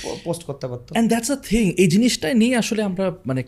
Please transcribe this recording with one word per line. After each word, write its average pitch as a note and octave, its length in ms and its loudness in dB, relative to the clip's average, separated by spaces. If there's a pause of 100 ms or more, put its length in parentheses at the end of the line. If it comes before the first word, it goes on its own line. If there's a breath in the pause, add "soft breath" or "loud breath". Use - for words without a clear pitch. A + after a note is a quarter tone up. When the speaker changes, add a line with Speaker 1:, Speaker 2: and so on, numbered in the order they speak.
Speaker 1:
প-, - 220 -8
পোস্ট E3+ 200 -6
করতে C#3 240 -10
পারতো। B2 260 -12
Speaker 2:
And A3 140 2
that's A#3 180 0
the C#4 100 -2
thing, G#3+ 400 0
এই F#3+ 100 6
জিনিসটাই A#3 480 2
নিয়ে A#3+ 220 4
আসলে G#3+ 260 -2
আমরা, F#3+ 300 -2 (140)
মানে, C3 220 -2